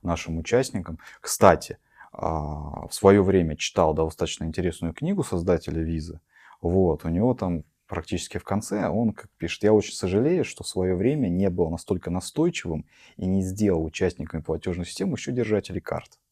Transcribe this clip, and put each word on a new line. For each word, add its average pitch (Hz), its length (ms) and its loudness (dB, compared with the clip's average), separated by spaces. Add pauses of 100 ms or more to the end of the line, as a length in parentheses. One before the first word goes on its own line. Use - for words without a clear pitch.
нашим 82 360 -4
участником. 90 600 -2 (220)
Кстати, - 560 4 (360)
а, 76 720 -6
в - 60 -14
свое 98 300 8
время 90 340 4
читал - 360 2
достаточно 80 520 -2
интересную 82 480 -4
книгу 185 300 -2
создателя 82 600 -2
Визы. 80 380 -6 (400)
Вот, 87 440 2
у 85 40 -2
него 104 260 2
там 87 280 -4 (240)
практически - 520 -6
в - 40 -20
конце - 460 -4
он 104 240 -2
как - 240 -16
пишет: - 260 -8
"Я 107 100 6
очень 104 220 4
сожалею, 120 500 0
что - 180 -14
в - 40 -10
свое 92 300 0
время 123 320 0
не 92 200 2
был 87 220 0
настолько 87 400 -4
настойчивым 90 760 -2 (320)
и 92 100 -4
не 95 160 2
сделал 95 420 0
участниками 80 560 -4
платежной 87 440 -4
системы 190 320 -4
еще - 140 -8
держателей 107 500 -2
карт". - 380 -8 (120)